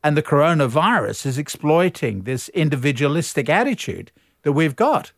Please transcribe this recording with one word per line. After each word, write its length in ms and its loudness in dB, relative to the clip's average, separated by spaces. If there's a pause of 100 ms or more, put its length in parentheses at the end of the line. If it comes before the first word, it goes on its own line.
And 120 2
the 60 0
coronavirus 1000 2
is 120 -2
exploiting 840 0
this 260 -6
individualistic 1000 0
attitude 640 -2 (300)
that 100 0
we've 240 2
got. 420 0